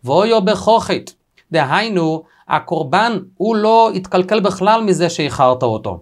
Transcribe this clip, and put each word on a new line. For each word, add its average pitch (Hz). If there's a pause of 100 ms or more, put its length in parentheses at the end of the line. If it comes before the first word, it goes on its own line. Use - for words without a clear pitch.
ואוי 208
בכו 214
חטא. - (400)
דהיינו, 160 (260)
הקורבן 170 (180)
הוא 220
לא 220
התקלקל 185
בכלל 202
מזה 175
שאיחרת 127
אותו 110